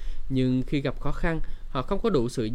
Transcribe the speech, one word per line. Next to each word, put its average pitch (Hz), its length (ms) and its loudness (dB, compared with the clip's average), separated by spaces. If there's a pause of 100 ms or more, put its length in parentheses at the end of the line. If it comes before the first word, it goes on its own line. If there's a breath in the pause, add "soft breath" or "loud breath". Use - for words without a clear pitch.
(300 loud breath)
Nhưng 127 380 2
khi 147 140 -2
gặp 135 180 -4
khó - 120 0
khăn, 165 300 0 (280 loud breath)
họ 131 120 -2
không 196 180 -2
có 226 100 2
đủ 127 200 2
sự 110 260 -2